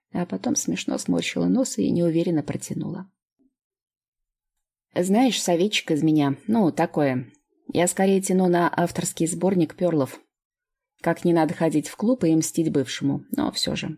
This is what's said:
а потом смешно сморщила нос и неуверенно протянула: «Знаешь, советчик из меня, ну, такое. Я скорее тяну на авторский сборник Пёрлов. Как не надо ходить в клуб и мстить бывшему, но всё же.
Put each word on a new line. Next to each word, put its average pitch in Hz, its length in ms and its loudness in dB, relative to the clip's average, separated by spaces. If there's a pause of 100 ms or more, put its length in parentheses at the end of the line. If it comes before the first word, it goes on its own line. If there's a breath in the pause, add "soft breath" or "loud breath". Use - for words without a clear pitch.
(120)
а 175 140 -4
потом 190 300 -4
смешно - 420 -4
сморщила - 480 -2
нос 214 320 0
и 208 140 0
неуверенно 170 500 0
протянула: 156 680 -8 (1800)
«Знаешь, 202 440 2
советчик 180 520 0
из 151 100 0
меня, 151 360 2 (100)
ну, 208 240 2
такое. 139 600 0 (400)
Я 170 160 2
скорее 190 340 2
тяну 185 260 2
на 175 260 2
авторский 170 540 -2
сборник 175 480 0
Пёрлов. 160 440 -2 (840)
Как 170 220 -2
не 175 100 4
надо 160 200 2
ходить 156 340 0
в - 100 -14
клуб 247 260 0
и 165 100 4
мстить 160 380 0
бывшему, 139 580 -2
но - 220 -4
всё - 240 -4
же. 156 220 -8